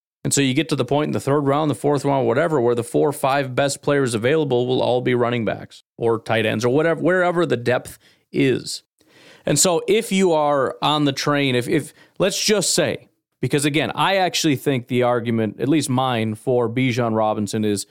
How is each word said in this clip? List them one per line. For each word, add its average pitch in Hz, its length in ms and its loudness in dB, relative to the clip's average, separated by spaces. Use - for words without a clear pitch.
And - 80 -2
so - 80 2
you 131 140 0
get 151 160 0
to 151 60 0
the 127 100 -2
point 147 220 0
in 143 40 -4
the 110 80 -2
third 143 220 0
round, 143 280 0
the 127 40 -2
fourth 143 300 -2
round, 139 220 0
whatever, 147 360 2
where 120 120 2
the 117 80 0
four 147 280 0
or - 20 -2
five 135 420 -2
best 139 280 -2
players 139 320 0
available 131 520 0
will 123 140 0
all 120 220 0
be 127 120 0
running 120 300 0
backs - 400 -8
or 117 200 0
tight 113 280 -2
ends 110 180 -2
or 120 60 0
whatever, 156 300 0
wherever 175 440 2
the 131 140 0
depth 123 400 -4
is. - 500 -2
And 147 80 2
so 165 300 2
if 220 240 0
you 190 220 4
are 147 500 2
on 147 220 2
the 139 80 2
train, 143 420 0
if, 123 140 0
if, - 260 -2
let's 196 260 0
just 202 300 2
say, 139 340 -2
because 135 240 0
again, 143 300 0
I 180 220 0
actually 170 400 0
think 135 320 -4
the 123 160 0
argument, 113 560 0
at 127 80 -2
least 147 200 2
mine, 123 460 -2
for 123 340 -2
Bijan 120 460 0
Robinson 110 500 0
is, 104 260 -2